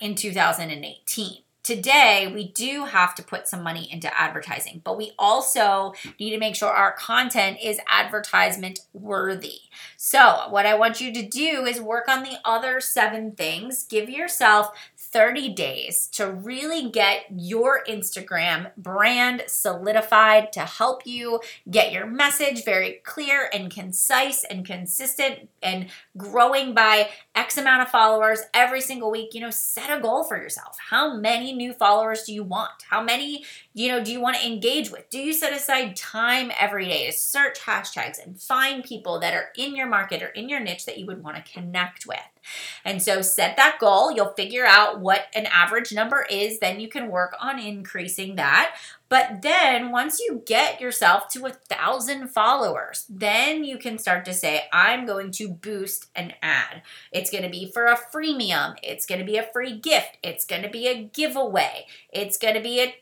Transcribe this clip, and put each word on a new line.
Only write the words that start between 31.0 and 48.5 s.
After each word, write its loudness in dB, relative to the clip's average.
many 0
new -6
followers 4
do -12
you -6
want? -6
How 2
many, -2
you -2
know, 0
do -6
you -6
wanna 0
engage -2
with? -18
Do -8
you -4
set -2
aside -2
time -2
every 0
day -2
to -6
search -2
hashtags -6
and -20
find 0
people -6
that -2
are -4
in -6
your -4
market -2
or -8
in -12
your -4
niche -8
that -12
you -12
would -12
wanna -14
connect -6
with? -8
And -4
so 2
set 0
that 6
goal. 6
You'll 0
figure 0
out 8
what 2
an -2
average 2
number 0
is. -2
Then 0
you -10
can -8
work -2
on -4
increasing -8
that. 4